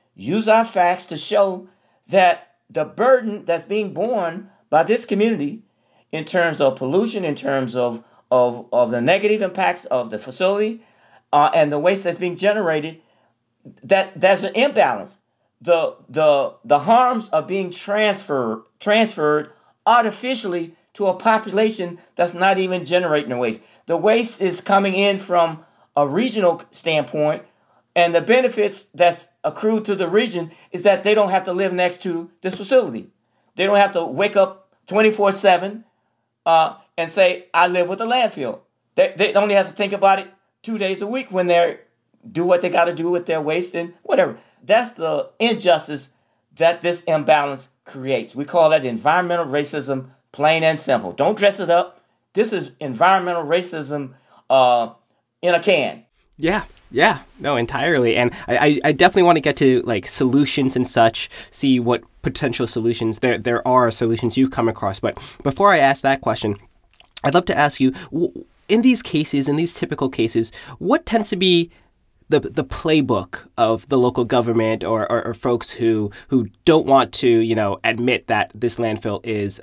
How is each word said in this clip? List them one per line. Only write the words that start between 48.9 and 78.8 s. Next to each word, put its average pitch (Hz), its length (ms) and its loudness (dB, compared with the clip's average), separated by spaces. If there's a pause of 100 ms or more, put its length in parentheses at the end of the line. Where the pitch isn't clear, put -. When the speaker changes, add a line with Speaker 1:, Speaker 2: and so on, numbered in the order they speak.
Speaker 1:
racism, 135 680 -6 (200)
plain 160 320 0
and 160 160 2
simple. 113 320 -2
Don't 185 260 0
dress 196 220 0
it 170 100 -4
up. 175 300 0 (320)
This 220 220 -2
is 151 260 -6
environmental 170 640 0
racism, 147 720 -4 (360)
uh, 123 440 4 (480)
in 175 140 2
a 170 40 4
can. 147 460 0 (320)
Speaker 2:
Yeah, 175 280 -2 (260)
yeah, 151 300 2 (180)
no, 139 160 -2
entirely. 127 600 0
And 123 160 2 (160)
I, 123 100 0
I, 151 280 2
I 156 60 2
definitely 180 320 4
wanna 175 160 6
get 139 180 -2
to, 131 240 4
like, 107 260 -4
solutions 131 680 0
and 127 100 0
such, - 440 2 (200)
see 131 300 2
what 120 240 0 (180)
potential 127 460 -4
solutions, 113 520 -2
there, 120 200 0
there 120 280 -2
are 127 220 4
solutions 113 480 -2
you've 131 140 2
come 117 180 0
across. 98 300 -6
But - 180 -4 (240)
before 196 320 2
I 165 60 4
ask 135 240 2
that 135 180 0
question, 107 360 -4 (640)
I'd 139 100 0
love 160 120 4
to - 120 -2
ask 143 220 0
you, 131 120 2 (200)
w-, - 340 -4 (240)
in 220 140 2
these 254 180 4
cases, 143 480 -2
in 143 60 2
these 165 180 -2
typical - 340 -4
cases, 113 440 -2 (260)
what 233 300 -2
tends 214 220 -2
to 208 60 -4
be 175 360 2 (580)
the, 151 100 2
the - 240 -6
playbook 135 840 -2 (100)
of 113 320 0
the 135 80 2
local 123 260 2
government 113 640 0
or, 110 260 -2
or, 117 160 -2
or 117 60 -6
folks 120 380 -4
who, 110 400 -2 (180)
who 123 180 0 (160)
don't 160 220 4
want 135 260 4
to, - 160 -2
you 113 280 4
know, 104 280 -2
admit 117 440 -2
that 107 280 0
this 117 220 -4
landfill 110 480 -4